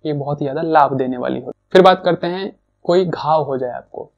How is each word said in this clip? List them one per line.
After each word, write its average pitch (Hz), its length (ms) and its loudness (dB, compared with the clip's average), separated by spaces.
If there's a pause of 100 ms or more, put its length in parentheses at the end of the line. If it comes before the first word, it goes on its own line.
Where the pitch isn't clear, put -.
ये 151 100 -4
बहुत 143 260 -4
ही 151 40 -2
ज़्यादा 143 180 -4
लाभ 151 320 2
देने 127 240 -2
वाली 127 220 -6
हो। 120 120 -12 (200)
फिर 185 100 8
बात 185 220 6
करते 175 220 0
हैं, 190 240 -6 (340)
कोई 180 220 2
घाव 156 380 0
हो 135 140 -4
जाए 127 120 -4
आपको - 340 -14 (140)